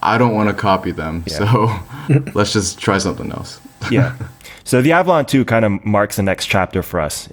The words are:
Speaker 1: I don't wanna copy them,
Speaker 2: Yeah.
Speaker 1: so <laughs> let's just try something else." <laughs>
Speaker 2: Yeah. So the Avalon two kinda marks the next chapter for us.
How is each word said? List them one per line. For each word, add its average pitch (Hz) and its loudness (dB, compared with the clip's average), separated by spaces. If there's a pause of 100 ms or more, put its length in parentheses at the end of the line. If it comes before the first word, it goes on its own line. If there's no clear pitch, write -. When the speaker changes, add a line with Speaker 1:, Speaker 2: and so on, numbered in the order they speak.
Speaker 1:
I 110 2
don't 120 2
wanna 107 0
copy 95 0
them, 80 -6
Speaker 2:
Yeah. 78 -8
Speaker 1:
so 110 0
<laughs> - -8
let's 104 0
just - -2
try 98 0
something 80 -4
else." - -12
<laughs> - -20 (220)
Speaker 2:
Yeah. 127 2 (480)
So 123 2
the 156 4
Avalon 175 2
two 131 2
kinda 113 2 (140)
marks 104 0
the 104 0
next 95 -2
chapter 95 0
for 87 -4
us. - -6